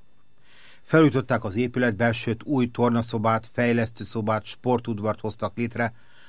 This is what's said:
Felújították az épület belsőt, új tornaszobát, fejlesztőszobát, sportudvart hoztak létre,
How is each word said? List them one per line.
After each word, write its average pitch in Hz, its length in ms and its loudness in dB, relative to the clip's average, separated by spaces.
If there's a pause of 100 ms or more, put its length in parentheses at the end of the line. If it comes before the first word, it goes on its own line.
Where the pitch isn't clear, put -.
(800)
Felújították 135 640 4
az 98 120 -6
épület 123 400 0
belsőt, 113 480 0
új 127 280 0
tornaszobát, 117 800 0
fejlesztőszobát, 113 920 -2
sportudvart 117 760 -2
hoztak - 380 -6
létre, 117 360 -4 (360)